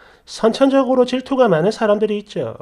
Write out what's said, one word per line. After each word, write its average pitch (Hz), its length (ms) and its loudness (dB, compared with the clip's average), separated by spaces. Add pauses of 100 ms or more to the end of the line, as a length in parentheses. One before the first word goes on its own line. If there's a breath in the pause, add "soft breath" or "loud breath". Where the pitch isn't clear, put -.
(240 soft breath)
선천적으로 254 800 0
질투가 254 420 0
많은 170 220 2
사람들이 214 480 0
있죠. 139 440 -8